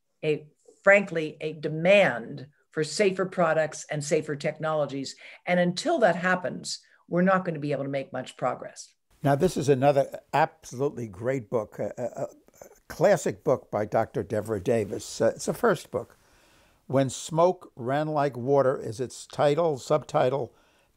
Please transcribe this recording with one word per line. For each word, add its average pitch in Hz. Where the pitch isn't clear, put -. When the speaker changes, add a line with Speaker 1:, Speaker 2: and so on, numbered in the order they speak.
Speaker 1:
a, 151
frankly, 165
a 156
demand 156
for 156
safer 190
products 160
and 151
safer 151
technologies. 147
And 180
until 180
that 185
happens, 180
we're 175
not 185
gonna 160
be 147
able 135
to 139
make 139
much 127
progress. -
Speaker 2:
Now, 143
this 175
is 139
another 135
absolutely 135
great 113
book, 110
a, 107
a, 123
a -
classic 165
book -
by 107
Doctor 113
Devra 104
Davis. 107
Uh, 117
it's -
the -
first -
book. -
When 131
Smoke 170
Ran 139
Like 147
Water 131
is 117
its -
title, 147
subtitle, 139